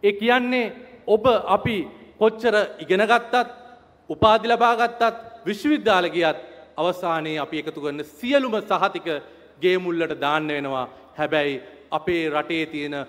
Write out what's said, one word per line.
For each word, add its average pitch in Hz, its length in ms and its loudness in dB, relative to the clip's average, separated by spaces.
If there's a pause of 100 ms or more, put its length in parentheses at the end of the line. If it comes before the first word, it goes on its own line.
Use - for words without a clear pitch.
ඒ 208 100 4
කියන්නේ 240 600 0 (300)
ඔබ 214 240 2
අපි 214 500 2 (380)
කොච්චර 220 400 2 (220)
ඉගෙන 180 260 2
ගත්තත්, 233 460 2 (640)
උපාධි 220 380 4
ලබා 233 280 4
ගත්තත්, 233 260 0 (380)
විශ්වවිද්‍යාල 202 680 2
ගියත් 156 300 0 (340)
අවසානයේ 160 680 -2
අපි 151 200 -6
එකතු 151 220 -8
කරන 147 260 -6
සියලුම 240 540 -2
සහතික 185 480 -2 (500)
ගේ 180 200 2
මුල්ලට 165 420 -4
දාන්න 151 280 0
වෙනවා. 139 400 -4 (220)
හැබැයි 147 520 -2 (260)
අපේ 160 420 -2
රටේ 151 360 -2
තියෙන 147 280 -8 (140)